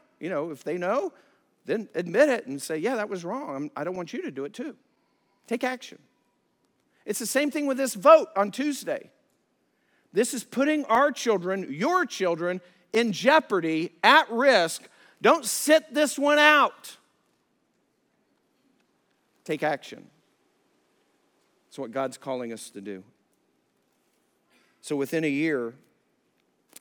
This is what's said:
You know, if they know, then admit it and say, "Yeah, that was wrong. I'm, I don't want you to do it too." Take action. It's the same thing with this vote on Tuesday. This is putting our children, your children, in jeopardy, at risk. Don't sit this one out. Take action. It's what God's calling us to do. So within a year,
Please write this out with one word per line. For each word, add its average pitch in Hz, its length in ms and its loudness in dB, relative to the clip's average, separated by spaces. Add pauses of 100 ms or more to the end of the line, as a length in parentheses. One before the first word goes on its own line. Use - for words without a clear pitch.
(200)
You 151 100 -8
know, 165 220 -4
if 139 140 -16
they 165 120 -4
know, 226 360 -2 (560)
then 202 240 -4
admit 180 360 2
it 233 180 -2
and 139 120 -8
say, 160 200 -6
"Yeah, 233 160 -2
that 214 140 -4
was 185 140 -8
wrong. 190 320 -8
I'm, 147 200 -8
I 143 80 -8
don't 180 120 -6
want 175 160 -10
you 359 120 -8
to 285 80 -10
do 135 120 -10
it 139 100 -10
too." 269 220 -10 (680)
Take 240 180 -6
action. 254 360 -8 (1080)
It's 208 140 -6
the 220 80 -8
same 285 240 0
thing 294 160 -2
with 262 100 -2
this 262 160 -2
vote 269 420 8
on 202 140 2
Tuesday. 262 640 -6 (1000)
This 240 220 0
is 247 100 -8
putting 285 420 0
our 269 260 4
children, 190 600 -2
your 240 360 0
children, 175 520 -4 (320)
in 226 200 0
jeopardy, 175 800 0 (120)
at 269 280 6
risk. 233 580 2 (320)
Don't 269 240 4
sit 302 480 2
this 285 240 0
one 294 220 4
out. 302 580 4 (2500)
Take 156 180 -6
action. - 480 -6 (1600)
It's - 100 -20
what 127 140 -10
God's 131 260 -6
calling 123 340 -8
us 110 200 -14
to 101 100 -16
do. 95 220 -12 (1800)
So - 140 -6
within 143 280 -4
a 156 60 -2
year, 139 460 -2 (1040)